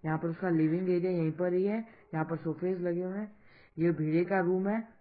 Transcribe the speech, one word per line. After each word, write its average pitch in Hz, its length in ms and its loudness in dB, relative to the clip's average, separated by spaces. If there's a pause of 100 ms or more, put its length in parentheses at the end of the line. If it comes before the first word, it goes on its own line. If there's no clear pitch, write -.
यहाँ 160 140 0
पर 170 100 -2
उसका 165 220 -4
living 165 380 2
area 180 240 2
यहीं 160 200 2
पर 180 200 0
ही 185 120 2
है, 208 140 0 (360)
यहाँ 160 100 0
पर 165 120 -4
sofas 175 440 -4
लगे 175 220 -2
हुए 185 160 -6
हैं। 208 180 -10 (420)
ये 170 120 4
भिड़े 160 340 2
का 190 160 2
room 185 280 2
है 220 200 -2 (120)